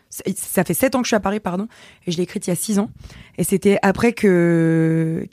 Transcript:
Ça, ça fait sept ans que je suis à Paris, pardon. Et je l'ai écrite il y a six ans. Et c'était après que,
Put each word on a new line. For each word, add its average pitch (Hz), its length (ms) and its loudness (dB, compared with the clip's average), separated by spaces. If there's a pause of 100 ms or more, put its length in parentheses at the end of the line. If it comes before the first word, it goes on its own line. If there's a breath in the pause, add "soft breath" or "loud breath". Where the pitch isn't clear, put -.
(100)
Ça, - 120 -14 (140)
ça - 280 -2
fait 175 100 -4
sept 262 200 0
ans 262 40 0
que 240 60 -2
je - 60 -6
suis 233 60 2
à 208 40 2
Paris, 196 200 -4
pardon. 185 260 -6 (400 loud breath)
Et 180 60 -2
je 160 60 -4
l'ai 180 60 0
écrite - 220 -10
il - 40 -2
y - 20 0
a 170 40 -2
six 202 240 -2
ans. 214 100 -2 (480 loud breath)
Et 180 60 0
c'était 196 380 2
après 202 300 2
que, 165 1200 2